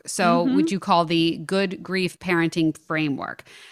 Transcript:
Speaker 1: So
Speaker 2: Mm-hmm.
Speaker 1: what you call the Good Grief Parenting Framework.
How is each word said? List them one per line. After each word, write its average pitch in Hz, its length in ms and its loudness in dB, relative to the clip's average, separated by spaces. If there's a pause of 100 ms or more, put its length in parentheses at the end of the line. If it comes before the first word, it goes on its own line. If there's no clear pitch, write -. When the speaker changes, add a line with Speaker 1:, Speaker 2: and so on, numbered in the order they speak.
Speaker 1:
So 175 400 2
Speaker 2:
Mm-hmm. 269 100 2
Speaker 1:
what 330 160 2
you 196 80 -2
call 170 260 2
the 165 320 0
Good 190 440 -2
Grief 180 380 -4
Parenting 165 580 0
Framework. 156 680 -4 (280)